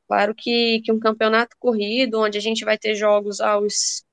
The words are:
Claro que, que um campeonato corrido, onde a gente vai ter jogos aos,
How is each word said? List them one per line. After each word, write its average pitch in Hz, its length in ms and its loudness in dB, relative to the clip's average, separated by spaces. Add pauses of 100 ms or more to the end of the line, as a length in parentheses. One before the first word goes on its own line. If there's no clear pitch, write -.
Claro 208 260 2
que, 233 500 0
que 226 80 -2
um 220 80 0
campeonato 220 600 0
corrido, 220 600 0
onde 208 180 0
a 208 40 -4
gente 220 240 -4
vai 214 140 0
ter 214 160 -2
jogos 208 440 0
aos, 208 720 -2